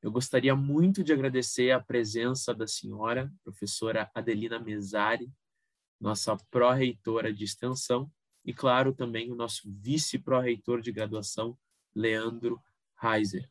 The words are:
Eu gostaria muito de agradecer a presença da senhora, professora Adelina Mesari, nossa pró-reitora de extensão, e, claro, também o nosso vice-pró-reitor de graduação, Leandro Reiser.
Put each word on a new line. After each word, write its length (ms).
Eu 100
gostaria 440
muito 480
de 100
agradecer 580
a 80
presença 720
da 120
senhora, 680
professora 720
Adelina 440
Mesari, 720
nossa 360
pró-reitora 840
de 120
extensão, 680
e, 80
claro, 400
também 400
o 40
nosso 360
vice-pró-reitor 1080
de 100
graduação, 640
Leandro 640
Reiser. 520